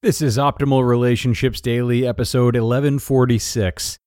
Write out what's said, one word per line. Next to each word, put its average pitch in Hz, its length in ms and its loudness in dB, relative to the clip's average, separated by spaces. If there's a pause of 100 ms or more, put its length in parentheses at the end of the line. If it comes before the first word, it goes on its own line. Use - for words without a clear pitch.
This - 220 -2
is 123 160 0
Optimal 139 480 0
Relationships 123 720 0
Daily, 123 460 -2
episode 123 480 0
eleven 127 460 0
forty-six 120 1080 0